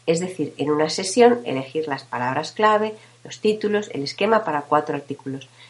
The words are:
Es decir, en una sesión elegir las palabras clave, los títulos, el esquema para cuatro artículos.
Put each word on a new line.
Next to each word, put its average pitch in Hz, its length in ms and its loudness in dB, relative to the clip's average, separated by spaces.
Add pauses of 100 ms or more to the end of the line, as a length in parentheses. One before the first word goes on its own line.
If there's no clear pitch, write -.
Es 165 160 2
decir, 180 360 -6
en 143 140 -2
una 151 180 2
sesión 240 540 4
elegir 147 460 -6
las 135 140 -6
palabras 131 500 -4
clave, 214 420 2 (300)
los - 160 -16
títulos, 208 520 0
el 139 100 -6
esquema 214 420 0
para 151 160 -2
cuatro 147 340 0
artículos. 135 540 -10 (200)